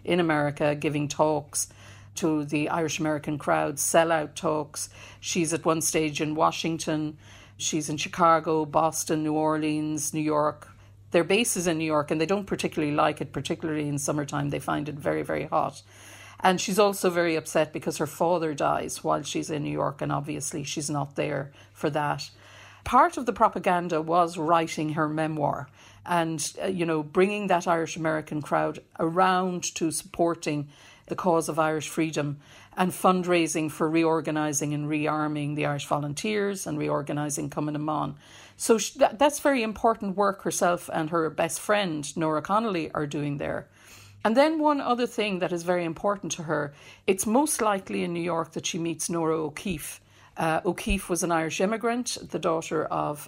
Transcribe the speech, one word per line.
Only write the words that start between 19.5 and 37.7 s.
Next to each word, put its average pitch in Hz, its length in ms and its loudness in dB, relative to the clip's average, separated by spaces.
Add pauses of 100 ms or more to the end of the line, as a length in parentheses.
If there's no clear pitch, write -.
in 151 120 -2
New 147 80 -4
York, 147 300 -2
and 147 100 -2
obviously 147 520 -4
she's 147 260 -6
not 143 260 -4
there 147 360 -4 (200)
for - 200 -2
that. 147 400 -2 (520)
Part 294 320 4
of 262 120 -4
the 233 60 -2
propaganda 180 680 2
was 170 380 2
writing 160 540 2
her 156 140 0
memoir 156 640 -2 (340)
and, 165 560 -2
uh, - 60 -4
you 190 180 0
know, 160 200 0
bringing 196 420 2
that 175 220 2
Irish 165 280 0
American 156 460 -2
crowd 156 380 0 (200)
around 185 760 2
to 160 160 0
supporting 160 760 -2 (380)
the 175 100 -6
cause 165 320 2
of 156 120 -2
Irish 156 300 0
freedom 151 500 -2 (360)
and 185 160 2
fundraising 175 800 2
for 156 180 0
reorganising 156 840 2
and 147 160 -2
rearming 151 640 0
the 147 120 0
Irish 143 180 -2
Volunteers 190 800 -2
and 151 140 -4
reorganising 147 720 -2
Cumann 151 220 -4